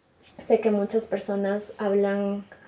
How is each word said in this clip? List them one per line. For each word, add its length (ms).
sé 140
que 100
muchas 340
personas 600
hablan 680